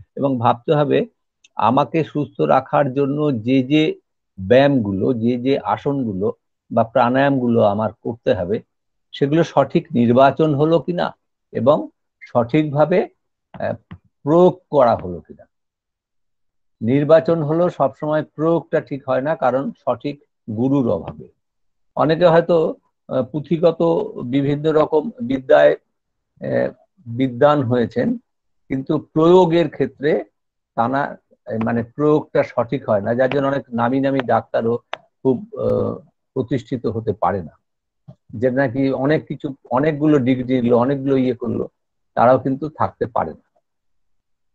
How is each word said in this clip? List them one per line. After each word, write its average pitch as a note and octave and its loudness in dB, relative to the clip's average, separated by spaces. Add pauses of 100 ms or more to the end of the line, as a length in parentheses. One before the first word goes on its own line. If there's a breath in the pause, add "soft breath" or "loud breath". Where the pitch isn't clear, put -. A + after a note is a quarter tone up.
(160)
এবং C3 -2
ভাবতে A#2+ 0
হবে D3 2 (480)
আমাকে D3+ 0
সুস্থ - -6
রাখার C#3+ 0
জন্য C#3+ -2
যে B2+ 0
যে D3+ 0 (460)
ব্যায়ামগুলো, A#2+ 2
যে A#2 -2
যে C3 -2
আসনগুলো A2 -4 (400)
বা A2+ 2
প্রাণায়ামগুলো B2 2
আমার G#2 0 (120)
করতে B2 -2
হবে G2 -4 (500)
সেগুলো D3+ 0
সঠিক D3 0
নির্বাচন C3 4
হলো D#3 2
কিনা F3 -6 (360)
এবং C#3+ 2 (320)
সঠিকভাবে, D3+ 0 (440)
আহ, - -8 (260)
প্রয়োগ F3 4 (100)
করা B2 4
হলো F2 -8
কিনা। - -20 (1300)
নির্বাচন D#3 2
হলো E3 0
সবসময় D3+ -2
প্রয়োগটা D#3+ -2
ঠিক - -12
হয় B2+ 0
না, D3+ -2
কারণ C3+ -2 (120)
সঠিক C#3+ -6 (260)
গুরুর B2 0
অভাবে। D#2 -8 (680)
অনেকে D#3 2
হয়তো, E3+ 2 (340)
আহ, C3 -2
পুঁথিগত D#3+ -2 (420)
বিভিন্ন C#3+ -2
রকম D3+ 0 (120)
বিদ্যায়, C3+ 2
আহ, - -8 (340)
বিদ্বান C3 2
হয়েছেন, A#2+ -2 (500)
কিন্তু C3+ -4
প্রয়োগের E3 4
ক্ষেত্রে C#3 -2 (500)
তা A#2 0
না, C3+ -2
আহ, - -10
মানে A#2 -2
প্রয়োগটা D3 0
সঠিক B2 -4
হয় G#2+ 2
না, G#2+ -2
যার B2+ 0
জন্য C#3 -2
অনেক C#3 -4
নামি A#2+ 0
নামি C3+ 0
ডাক্তারও A#2 -2 (440)
খুব, C3 0 (100)
আহ, A2+ -2 (400)
প্রতিষ্ঠিত B2+ -6
হতে A2 -6
পারে F#2 -4
না, - -18 (760)
যে B2 0
নাকি C3+ -2
অনেক C3 -2
কিছু, C#3 -10 (160)
অনেকগুলো D3 2
ডিগ্রি B2+ 0
নিল, A#2+ 2
অনেকগুলো C3+ 0
ইয়ে B2+ 0
করলো, A2+ -6 (460)
তারাও B2 4
কিন্তু C#3 -4
থাকতে - -6
পারে - -6
না। - -20 (1040)